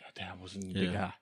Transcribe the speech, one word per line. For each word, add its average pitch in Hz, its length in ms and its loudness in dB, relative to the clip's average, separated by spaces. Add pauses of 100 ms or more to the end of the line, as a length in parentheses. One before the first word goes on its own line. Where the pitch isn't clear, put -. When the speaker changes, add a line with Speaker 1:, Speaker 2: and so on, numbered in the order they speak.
(160)
Speaker 1:
that 92 240 -6
wasn't 92 340 -6
the 98 60 4
Speaker 2:
Yeah. 90 120 6
Speaker 1:
guy. 90 300 2